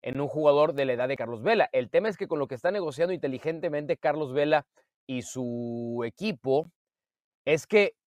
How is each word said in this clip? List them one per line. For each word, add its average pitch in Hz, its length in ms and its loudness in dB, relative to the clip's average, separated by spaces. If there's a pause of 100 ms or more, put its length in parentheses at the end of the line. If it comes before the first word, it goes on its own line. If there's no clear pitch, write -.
en 127 180 -6
un 143 60 -2
jugador 147 480 4
de 139 100 0
la 131 100 0
edad 120 120 -2
de 135 100 -2
Carlos 117 280 -8
Vela. 202 260 4
El 127 200 0
tema 190 180 2
es 202 80 -4
que 196 100 -8
con 156 140 -2
lo 135 80 -2
que 131 80 -8
está 175 160 0
negociando 170 420 -2
inteligentemente 151 840 -4
Carlos 151 340 -2
Vela 147 340 2 (400)
y 127 160 -6
su 120 800 -6
equipo 143 680 -2 (720)
es 151 240 0
que 202 260 4 (120)